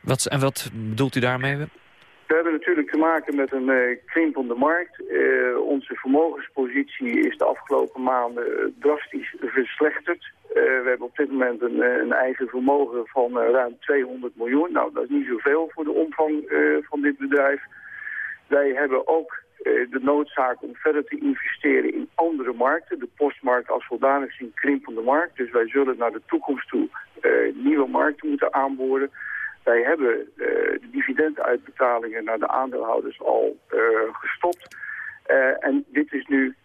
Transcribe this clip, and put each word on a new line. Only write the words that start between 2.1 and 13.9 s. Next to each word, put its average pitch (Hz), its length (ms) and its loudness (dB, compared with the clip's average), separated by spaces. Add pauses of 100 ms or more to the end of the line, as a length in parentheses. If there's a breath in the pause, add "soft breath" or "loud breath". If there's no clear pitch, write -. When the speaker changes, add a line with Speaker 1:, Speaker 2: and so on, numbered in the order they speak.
Speaker 2:
We 160 80 2
hebben 165 180 2
natuurlijk 156 380 0
te 151 80 -2
maken 156 380 2
met 139 160 0
een, 131 180 -2
eh, 123 360 2
krimpende 139 480 0
markt. 160 460 0 (100)
Eh, 127 500 2
onze 139 340 -2
vermogenspositie 135 1300 0
is - 100 -6
de - 60 0
afgelopen 131 580 -2
maanden, 120 440 -2
eh, - 180 -2 (160)
drastisch - 600 -2
verslechterd. 139 920 -2 (160)
Eh, - 60 -8
we 127 300 2
hebben 123 220 0
op 123 100 -12
dit 139 140 0
moment 123 320 0
een, 120 200 0
eh, 123 140 2
een 120 160 0
eigen 131 360 0
vermogen 127 560 0
van, 120 360 0
eh, 113 100 4
ruim 123 300 2
tweehonderd 127 560 -2